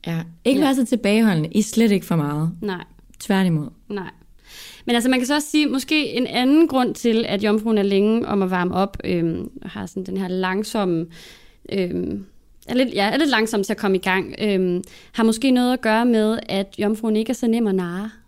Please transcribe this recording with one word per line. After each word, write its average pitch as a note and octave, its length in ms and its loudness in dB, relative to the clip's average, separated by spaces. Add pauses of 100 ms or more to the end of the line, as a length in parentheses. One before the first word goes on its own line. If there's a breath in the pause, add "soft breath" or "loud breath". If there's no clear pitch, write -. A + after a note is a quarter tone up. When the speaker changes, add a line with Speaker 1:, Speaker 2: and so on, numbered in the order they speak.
Speaker 1:
Ja. E3 120 -4 (260)
Ikke C4 140 4
Speaker 2:
Ja. D4+ 60 4
Speaker 1:
være C4+ 100 4
så B3+ 100 2
tilbageholdende. G#3 640 2
I G#3 80 2
er G#3 40 2
slet A3 280 2
ikke F#3 140 0
for E3+ 100 -2
meget. D#3 360 0 (100)
Speaker 2:
Nej. F#3+ 220 -6 (360)
Speaker 1:
Tværtimod. F3+ 480 0 (220)
Speaker 2:
Nej. G3 200 -8 (760 loud breath)
Men A#3+ 100 0
altså, A#3+ 140 2
man B3+ 100 4
kan B3 80 0
så D4 80 2
også D4 120 -2
sige, D4+ 200 2
måske C4+ 460 -2
en B3 140 -2
anden C#4+ 400 4
grund B3+ 280 0
til, A3+ 320 2
at G3+ 160 -2
jomfruen G#3+ 340 2
er G3+ 60 2
længe G3+ 440 2
om G3+ 140 0
at F#3 100 0
varme F3+ 240 0
op, G3 280 -2
øhm, E3+ 460 -2 (140)
har G3 220 -10
sådan F#3+ 180 -10
den F#3+ 140 -8
her F#3+ 100 -4
langsomme... F#3 760 -2 (680 loud breath)
Øhm, F#3 540 -4 (420)
er - 80 -6
lidt, B3+ 180 2
ja, G3 160 0
er B3 80 0
lidt D4+ 120 2
langsom A3 340 0
til A3 100 -4
at - 40 -4
komme F#3+ 200 0
i F3+ 40 -2
gang, F#3 380 -2
øhm, F#3 440 0 (280 loud breath)
har A3+ 120 0
måske A3+ 280 2
noget B3 220 2
at B3+ 80 -4
gøre A3+ 240 2
med, A3 340 2 (100)
at G3 300 -4
jomfruen G#3+ 360 0
ikke A3 140 0
er B3+ 40 -2
så A#3+ 140 -2
nem A3+ 200 2
at F#3+ 80 0
narre. F#3 340 -4 (180)